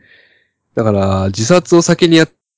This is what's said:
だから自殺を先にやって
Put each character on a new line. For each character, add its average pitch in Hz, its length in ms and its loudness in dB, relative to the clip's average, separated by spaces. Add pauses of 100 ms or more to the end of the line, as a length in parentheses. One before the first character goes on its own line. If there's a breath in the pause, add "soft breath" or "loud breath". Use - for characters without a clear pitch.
(760 soft breath)
だ 117 80 -4
か 110 80 0
ら 98 360 -2
自 110 180 -6
殺 175 300 0
を 170 60 4
先 170 260 0
に 165 100 2
や 160 80 4
っ - 20 -4
て - 80 -16 (220)